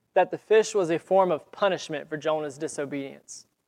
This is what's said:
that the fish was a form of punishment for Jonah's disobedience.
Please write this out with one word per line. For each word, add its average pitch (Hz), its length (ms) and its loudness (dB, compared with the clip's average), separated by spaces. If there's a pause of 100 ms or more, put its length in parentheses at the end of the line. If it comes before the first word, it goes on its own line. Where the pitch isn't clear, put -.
(120)
that 180 180 4
the - 80 -6
fish 214 360 4
was 180 160 2
a 160 80 0
form 190 340 2
of - 180 -4
punishment 156 580 -4
for 156 80 -6
Jonah's 151 420 -4
disobedience. 143 880 -10 (200)